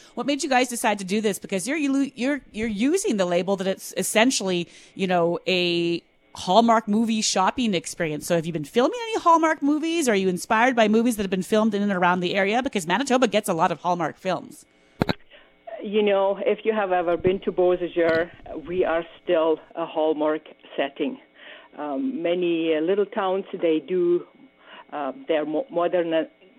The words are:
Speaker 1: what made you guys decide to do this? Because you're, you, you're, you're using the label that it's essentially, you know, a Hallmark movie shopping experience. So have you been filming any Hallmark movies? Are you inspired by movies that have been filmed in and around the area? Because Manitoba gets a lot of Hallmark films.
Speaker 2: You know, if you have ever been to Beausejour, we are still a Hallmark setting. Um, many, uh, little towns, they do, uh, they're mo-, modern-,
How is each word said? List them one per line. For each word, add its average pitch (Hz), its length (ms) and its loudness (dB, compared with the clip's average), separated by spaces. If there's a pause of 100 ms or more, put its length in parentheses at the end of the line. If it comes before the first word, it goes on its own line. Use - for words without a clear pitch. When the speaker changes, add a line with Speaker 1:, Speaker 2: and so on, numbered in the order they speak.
(140)
Speaker 1:
what 233 120 -6
made 285 180 -2
you 311 40 -4
guys 254 200 2
decide 220 320 -2
to 196 40 -8
do 202 160 0
this? 202 200 -2
Because 190 260 -6
you're, 277 100 -2
you, 277 380 0
you're, 269 260 -2 (120)
you're 220 160 -4
using 269 480 0
the 185 100 0
label 180 300 0
that 185 100 -4
it's - 300 -6
essentially, 190 720 0 (260)
you 185 140 -2
know, 170 400 2
a 175 560 0 (320)
Hallmark 226 520 4
movie 220 320 0
shopping 208 540 0
experience. 156 520 -4
So 175 80 0
have 165 100 2
you 170 80 -4
been 156 120 -4
filming 294 340 0 (120)
any 440 100 0
Hallmark 320 420 4
movies? 302 460 0
Are 214 80 4
you 190 120 2
inspired 226 460 2
by 220 140 4
movies 226 280 2
that 214 60 -4
have 190 80 -2
been 190 120 -2
filmed 214 320 2
in 202 80 0
and 202 100 0
around 180 280 2
the 175 140 -2
area? 202 260 0
Because 214 280 -4
Manitoba 240 400 2
gets 208 200 0
a 185 60 0
lot 165 160 2
of 156 100 -6
Hallmark 175 380 -2
films. - 480 -6 (1120)
Speaker 2:
You 214 220 -2
know, 196 420 2
if 208 200 0
you 220 80 0
have 208 200 -2
ever 175 240 0
been 185 260 0
to 208 100 -4
Beausejour, 175 800 0 (360)
we 175 180 -2
are 165 200 -2 (180)
still 160 380 2 (160)
a 165 100 -6
Hallmark 156 540 0 (360)
setting. 139 440 -4 (580)
Um, 139 420 -6
many, 170 540 0
uh, 156 60 0
little 196 260 0
towns, 190 460 -4
they 165 340 0
do, 175 380 0 (680)
uh, 143 200 -6 (160)
they're 151 180 0
mo-, 156 240 -4
modern-, 170 560 0 (320)